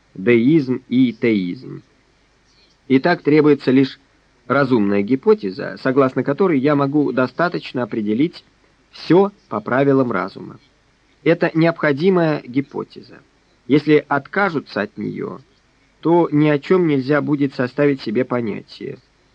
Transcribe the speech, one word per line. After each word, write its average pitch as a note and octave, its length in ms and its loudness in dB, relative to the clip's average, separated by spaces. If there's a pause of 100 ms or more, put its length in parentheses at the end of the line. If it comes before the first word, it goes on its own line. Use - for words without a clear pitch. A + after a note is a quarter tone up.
(140)
деизм B2 760 2
и B2 240 2
теизм. F#2+ 720 -4 (1080)
Итак, C3+ 340 2
требуется D3 480 2
лишь C3 300 2 (460)
разумная A#2+ 560 0
гипотеза, G2+ 800 -2
согласно C3 420 0
которой D3 340 0
я D3 160 2
могу C#3 380 0
достаточно C#3 720 -4
определить A#2 600 -4 (520)
всё G3 380 2 (160)
по G#2+ 120 -6
правилам C3 520 0
разума. G2 460 -8 (640)
Это E3 280 2
необходимая D#3+ 920 2
гипотеза. G#2+ 720 -8 (480)
Если D3 420 2
откажутся D3 760 -4
от G#2+ 140 -8
неё, G2+ 440 -10 (600)
то E3 300 2
ни D3+ 180 0
о D3 100 0
чём F#3 280 0
нельзя C#3 340 0
будет C#3 340 -2
составить C#3 460 -2
себе A#2 240 -4
понятие. G#2 760 -8 (360)